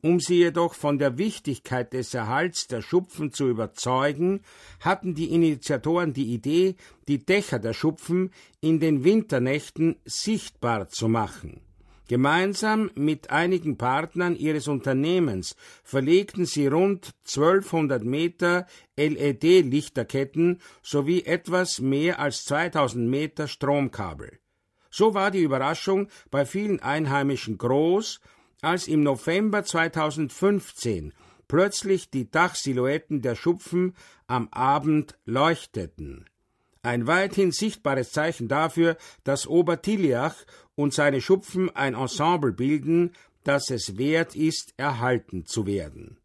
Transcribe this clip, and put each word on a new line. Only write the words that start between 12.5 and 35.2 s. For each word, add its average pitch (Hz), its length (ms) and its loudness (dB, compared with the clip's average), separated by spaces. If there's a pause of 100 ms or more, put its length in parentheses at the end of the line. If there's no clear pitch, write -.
mit 147 360 -2
einigen 165 480 0
Partnern 165 580 -2
ihres 147 320 -2
Unternehmens 139 880 -2 (260)
verlegten 175 640 2
sie 147 220 0
rund 185 480 2 (100)
zwölfhundert 151 800 0
Meter 175 640 0 (300)
L-E-D-Lichterketten 151 1600 2 (220)
sowie 147 400 0
etwas 175 580 -2
mehr 139 400 0
als - 240 -4
zweitausend 143 640 0
Meter 147 400 -4
Stromkabel. 127 880 -4 (520)
So 214 240 2
war 202 160 2
die 190 100 0
Überraschung 165 680 0 (220)
bei 139 140 0
vielen 202 360 -2
Einheimischen 139 760 -2
groß, 160 640 0 (400)
als 175 260 -2
im 151 160 2
November 190 640 0
zweitausendfünfzehn 156 1500 -2 (340)
plötzlich 190 640 0
die 127 200 -4
Dachsilhouetten 143 920 0
der 120 120 -2
Schupfen 180 600 -2 (320)
am 123 260 -2
Abend 143 720 0